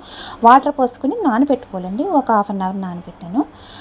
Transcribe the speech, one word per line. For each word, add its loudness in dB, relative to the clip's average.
వాటర్ 6
పోసుకొని -2
నానబెట్టుకోవాలండి. -2
ఒక 0
హాఫ్ 2
అన్ -4
అవర్ -4
నానబెట్టాను. -6